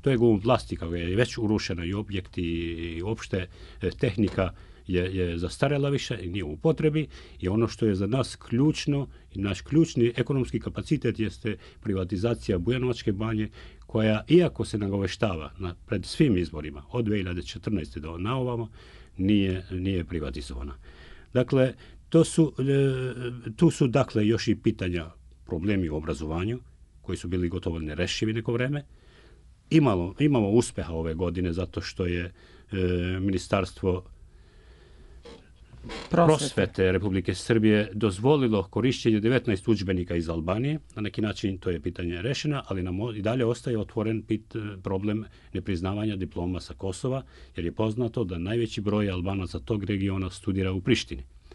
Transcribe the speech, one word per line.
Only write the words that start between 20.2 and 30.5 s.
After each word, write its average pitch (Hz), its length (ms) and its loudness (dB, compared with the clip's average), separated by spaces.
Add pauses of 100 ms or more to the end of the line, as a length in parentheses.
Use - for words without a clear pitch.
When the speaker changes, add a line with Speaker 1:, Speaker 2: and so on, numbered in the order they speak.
Speaker 1:
Dakle, 131 400 4 (360)
to 165 160 8
su, 160 340 2
e, 127 1000 0
tu 165 140 8
su - 160 2
dakle 117 400 2
još 110 220 2
i 107 60 4
pitanja, 87 560 -2 (400)
problemi 92 380 0
u 76 80 -4
obrazovanju 80 640 -4 (420)
koji 90 160 -4
su 87 100 -8
bili 90 200 0
gotovo 87 300 -4
nerešivi 85 540 -2
neko 113 200 -2
vreme. 139 320 -2 (840)
Imalo, 98 480 4
imamo 135 320 4